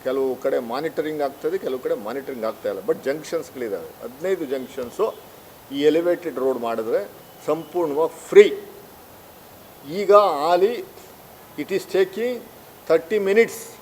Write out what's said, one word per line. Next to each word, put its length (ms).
ಕೆಲವು 320
ಕಡೆ 240
ಮಾನಿಟರಿಂಗ್ 640
ಆಗ್ತಾಯಿದೆ, 360
ಕೆಲವು 220
ಕಡೆ 140
ಮಾನಿಟರಿಂಗ್ 520
ಆಗ್ತಾಯಿಲ್ಲ, 440
but 140
ಜಂಕ್ಷನ್ಸ್‌ಗಳಿದ್ದಾವೆ. 1000
ಹದಿನೈದು 420
ಜಂಕ್ಷನ್ಸು 720
ಈ 100
ಎಲಿವೇಟೆಡ್ 580
ರೋಡ್ 200
ಮಾಡಿದ್ರೆ 500
ಸಂಪೂರ್ಣವಾಗಿ 840
ಫ್ರೀ. 380
ಈಗ 260
ಹಾಲಿ 720
it 100
is 140
taking 580
thirty 280
minutes 360